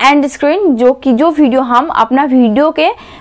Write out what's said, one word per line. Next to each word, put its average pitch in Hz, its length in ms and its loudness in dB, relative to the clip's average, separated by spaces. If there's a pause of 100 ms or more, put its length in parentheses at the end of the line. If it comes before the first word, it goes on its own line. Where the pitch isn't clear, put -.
एंड 285 240 2
स्क्रीन, 302 500 -2
जो 247 180 2
कि 262 180 -2
जो 294 180 0
वीडियो 277 320 0
हम 247 260 0
अपना 262 360 0
वीडियो 254 460 2
के, 311 160 -2 (340)